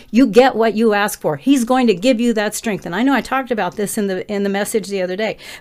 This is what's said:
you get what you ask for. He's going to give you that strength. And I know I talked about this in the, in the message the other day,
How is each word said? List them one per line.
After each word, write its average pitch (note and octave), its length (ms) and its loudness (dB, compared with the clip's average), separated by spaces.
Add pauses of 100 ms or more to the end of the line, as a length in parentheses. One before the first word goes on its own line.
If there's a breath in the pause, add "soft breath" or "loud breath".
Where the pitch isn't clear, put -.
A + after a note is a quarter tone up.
(100)
you B3+ 160 6
get A3+ 300 4
what A3+ 180 0
you A3 180 2
ask G3+ 280 0
for. D3+ 160 -2
He's C4 260 2
going B3+ 240 2
to G#3+ 80 4
give A3 260 2
you A#3+ 120 2
that G#3 240 -4
strength. G3+ 280 -6
And E3+ 120 -6
I A3+ 80 0
know C#4 100 2
I A3+ 60 0
talked B3+ 320 -4
about F#3+ 240 -4
this G3+ 200 -6
in G#3 120 -2
the, F#3 220 -6
in G3+ 120 -4
the G3 60 -2
message G3 400 -4
the G3 140 -4
other F3+ 120 -4
day, G3+ 220 -4 (240 loud breath)